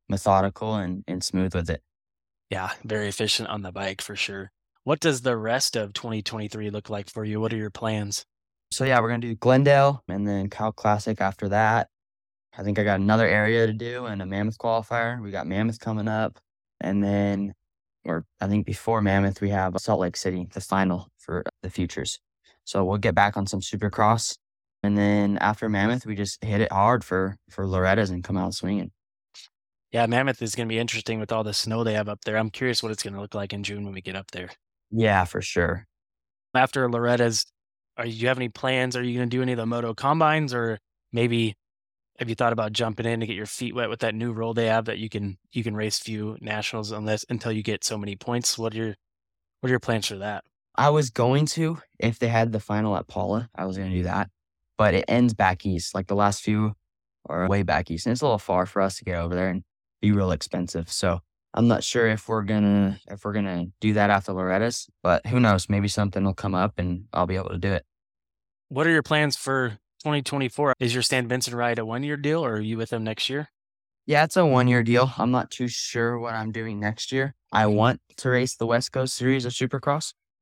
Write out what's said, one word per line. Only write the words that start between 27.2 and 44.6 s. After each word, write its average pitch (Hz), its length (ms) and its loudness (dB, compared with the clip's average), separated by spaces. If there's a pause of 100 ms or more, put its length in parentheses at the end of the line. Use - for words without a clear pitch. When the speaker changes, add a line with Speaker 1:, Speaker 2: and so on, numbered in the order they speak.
Speaker 1:
for 98 160 -4
Loretta's 95 420 2
and 90 140 -6
come 98 140 -2
out 90 180 -2
swinging. 92 360 -4 (1000)
Speaker 2:
Yeah, 117 160 2
Mammoth 127 340 2
is 113 140 -4
gonna 117 120 -4
be 113 120 -2
interesting 113 400 -4
with 110 120 -6
all 110 120 0
the 104 100 -4
snow 113 300 -2
they 113 100 0
have 104 160 -2
up 101 160 -10
there. 110 120 0
I'm 110 120 0
curious 123 320 -2
what 110 100 -6
it's 104 120 -6
gonna 98 180 -8
look 104 140 -10
like 101 180 -6
in 101 100 -6
June 101 220 -8
when 98 80 -8
we 92 80 -12
get 95 140 -10
up 98 160 -10
there. 90 180 -12 (400)
Speaker 1:
Yeah, 107 360 4
for 98 160 -4
sure. 87 440 -2 (680)
Speaker 2:
After 131 340 2
Loretta's, 120 560 2 (520)
are 120 80 -6
you 117 240 -4
have 127 80 2
any 123 120 -4
plans? 127 460 -2
Are 123 80 -2
you 123 160 -2
gonna 123 100 0
do 127 140 0
any 127 80 0
of 123 60 -2
the 113 80 -4
Moto 120 280 -2
Combines, 151 600 2
or 117 260 -2 (320)
maybe 117 440 2 (640)
have 117 100 -6
you 113 60 -4
thought 117 180 2
about 107 200 -2
jumping 113 320 -2
in 117 140 0
to 113 80 -4
get 107 80 -6
your 104 100 -8
feet 120 300 -8
wet 117 140 -2
with 110 100 -8
that 110 160 -2
new 117 180 -4
rule 113 200 -4
they 113 120 0